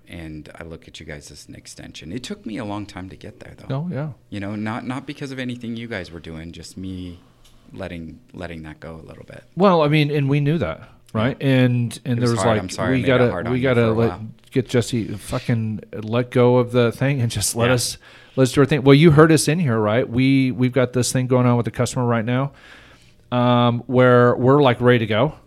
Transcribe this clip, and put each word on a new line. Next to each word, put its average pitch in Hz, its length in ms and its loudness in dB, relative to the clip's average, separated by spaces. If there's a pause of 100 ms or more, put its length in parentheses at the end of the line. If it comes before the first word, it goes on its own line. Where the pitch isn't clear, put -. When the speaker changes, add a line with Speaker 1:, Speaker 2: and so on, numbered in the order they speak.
Speaker 1:
and 78 480 -16
I 85 100 -18
look 80 220 -18
at - 140 -20
you 80 60 -20
guys 73 240 -16
as - 180 -20
an - 60 -20
extension. - 580 -18
It 123 100 -10
took 208 220 -14
me 214 140 -12
a 120 80 -10
long 101 180 -10
time 95 240 -16
to 82 80 -18
get - 240 -20
there, - 160 -20
though. - 180 -12
Speaker 2:
Oh, 156 160 -6
yeah. 147 200 -8 (180)
Speaker 1:
You 104 120 -10
know, 98 140 -8
not, 107 300 -8
not 127 220 -10
because 147 260 -12
of 131 60 -10
anything 120 380 -10
you 117 120 -12
guys 92 220 -8
were 82 100 -14
doing, 82 320 -14
just 85 240 -18
me 90 440 -12 (520)
letting, 85 480 -12 (140)
letting 85 300 -12
that 76 160 -18
go - 160 -16
a - 120 -20
little - 160 -20
bit. - 200 -20 (120)
Speaker 2:
Well, 175 240 4
I 147 80 2
mean, 147 220 2
and 143 180 -2
we 147 120 0
knew 143 180 0
that, 85 280 -6 (280)
right? 113 260 -2
Speaker 1:
Yeah. 143 80 -4
Speaker 2:
And, 123 560 0
and 120 140 -4
Speaker 1:
It - 20 -4
Speaker 2:
there - 40 -2
Speaker 1:
was 117 80 0
Speaker 2:
was 113 100 0
Speaker 1:
hard. 110 140 2
Speaker 2:
like, 104 60 -2
Speaker 1:
I'm 92 60 -8
sorry 92 200 -4
I - 20 0
Speaker 2:
we 87 80 0
Speaker 1:
made 120 60 -2
it - 20 -4
Speaker 2:
gotta, 123 240 4
Speaker 1:
hard 90 160 -4
on 123 60 -2
Speaker 2:
we 131 80 0
Speaker 1:
you - 20 -2
Speaker 2:
gotta 127 180 2
Speaker 1:
for 117 60 4
a 113 80 2
Speaker 2:
let, 113 160 2
Speaker 1:
while. 104 160 -10 (240)
Speaker 2:
get 123 180 -2
Jesse, 117 460 0
fucking 113 680 -4 (220)
let 120 280 -2
go 123 280 4
of 120 140 0
the 120 200 2
thing 135 300 -2
and 117 80 0
just - 260 -4
let 117 120 2
Speaker 1:
Yeah. 127 80 2
Speaker 2:
us, - 200 -4 (400)
let's 131 160 2
do 147 80 2
our 135 60 6
thing. 143 160 0
Well, 139 120 8
you 156 180 8
heard 156 200 8
us 151 160 2
in 151 100 0
here, 123 200 0
right? 110 280 2
We, 131 460 2
we've 123 200 0
got 123 200 0
this 123 200 -2
thing 127 160 -2
going 123 180 2
on 120 100 4
with 117 80 0
the 117 60 -6
customer 123 340 -4
right 117 220 0
now, 127 260 -2 (800)
um, 120 560 2
where 123 500 6
we're, 135 260 4
like, 123 200 4
ready 123 160 6
to 110 80 -2
go, 110 280 0 (120)